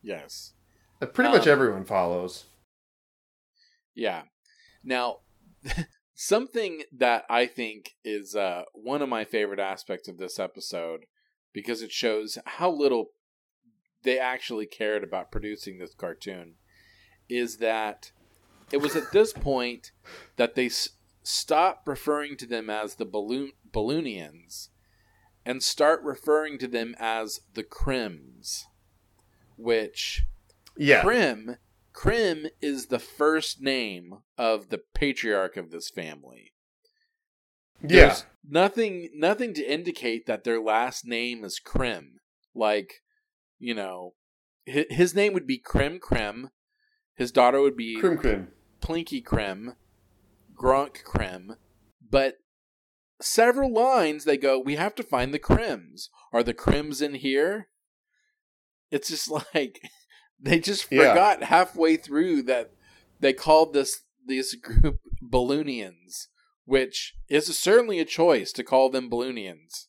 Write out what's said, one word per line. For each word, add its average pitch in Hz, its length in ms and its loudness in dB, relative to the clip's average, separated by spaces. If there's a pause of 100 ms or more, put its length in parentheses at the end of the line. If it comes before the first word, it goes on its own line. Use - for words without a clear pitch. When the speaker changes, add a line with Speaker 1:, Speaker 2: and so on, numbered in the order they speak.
Speaker 1:
Yes. - 500 -16 (500)
Speaker 2:
Uh, 135 40 -6
pretty 247 260 0
much - 160 6
Speaker 1:
Um, 147 60 8
Speaker 2:
everyone 110 320 2
follows. 90 600 -2 (1500)
Speaker 1:
Yeah. 98 300 -4 (600)
Now, 123 340 -4 (460)
<laughs> - 520 -10
something 208 760 -2
that 123 380 0
I 120 160 2
think 110 460 -10 (120)
is, 104 320 -8
uh, 92 280 -4 (100)
one 127 280 -6
of 139 80 -4
my 110 160 -2
favorite 104 340 -2
aspects 95 480 -6
of 90 100 -16
this 90 220 -10
episode, 85 680 -8 (480)
because 110 280 -8
it 110 100 -14
shows 110 540 -4
how 180 260 -2
little 139 360 0 (960)
they 127 140 2
actually 127 480 -4
cared 107 380 -4
about 92 280 -8
producing 104 460 -8
this 90 160 -16
cartoon, 87 600 -12 (760)
is 123 280 -4
that 110 540 -4 (600)
it 139 60 -2
was 143 180 -2
at 151 160 -4
this 214 220 4
<laughs> - 0 -
point 123 580 -4 (460)
that 120 180 0
they 127 120 2
s-, - 220 -6 (340)
stop - 640 0
referring 147 520 -4
to 127 100 -14
them 113 220 -6
as 107 260 -6
the 110 100 -6
Balloon-, 110 460 -6 (200)
Balloonians 107 1000 -6 (760)
and 127 180 -8
start 156 400 2
referring 151 560 -2
to 127 80 -6
them 117 320 -6
as 113 420 -6 (120)
the 110 100 -8
Crims, 82 1000 -8 (920)
which - 680 -2 (540)
Speaker 2:
Yeah. 139 240 6
Speaker 1:
Crim, 135 560 0 (360)
Crim 190 540 0 (140)
is 139 260 -6
the 123 120 -2
first 156 600 -2
name 98 580 -6 (180)
of 110 320 -2
the 107 80 -6 (160)
patriarch 107 640 -2
of 85 140 -12
this 85 180 -12
family. 71 640 -16 (1300)
Speaker 2:
Yeah. 156 260 10
Speaker 1:
There's - 180 0 (220)
nothing, 185 680 0
nothing 208 420 0
to 147 80 -4
indicate 135 640 -4
that 107 160 -4
their 113 180 -2
last 113 440 0
name 120 380 -6
is 95 160 -12
Crim. 87 600 -4 (340)
Like, 107 480 -2 (560)
you 120 160 -8
know, 92 400 -10 (580)
hi-, 147 200 0
his 175 240 2
name 202 180 2
would 160 140 -4
be 131 100 -2
Crim 151 420 -2
Crim. 113 520 -4 (640)
His 123 160 -4
daughter 127 300 6
would 135 140 4
be 113 240 -6
Speaker 2:
Crim 170 180 2
Crim. 98 320 0 (300)
Speaker 1:
Plinky 160 440 -6
Crim, 104 520 -4 (800)
Gronk 135 480 0
Crim. 92 520 -6 (520)
But 135 280 0 (880)
several 247 500 2
lines, 208 520 2
they 147 120 4
go, 135 220 2
"We 139 160 -2
have 185 200 -2
to 247 80 -8
find 131 300 -2
the 151 60 -4
Crims. 117 720 0 (240)
Are 117 100 4
the 117 100 -2
Crims 143 480 0
in 143 140 -4
here?" 143 540 -2 (1200)
It's 139 180 -4
just 156 220 -6
<laughs> 151 240 -8
like, 135 260 -2 (580)
they 165 200 2
just 190 320 -4
Speaker 2:
Yeah. 139 180 8
Speaker 1:
forgot 185 340 6
halfway 165 540 4
through 151 460 0
that 123 280 -2 (480)
they 135 140 2
called 156 400 6
this, 139 280 -2 (240)
this 131 300 -4
group 120 440 6 (220)
Balloonians, 120 1080 -4 (380)
which 131 500 0 (140)
is 151 280 0
certainly 214 420 4
a 160 60 0
choice 160 480 2
to 123 100 -8
call 131 260 4
them 127 200 -4
Balloonians. 117 800 -8